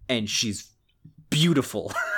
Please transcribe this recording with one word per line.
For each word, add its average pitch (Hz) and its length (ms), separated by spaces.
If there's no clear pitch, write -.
and 110 200
she's - 440
beautiful. 151 600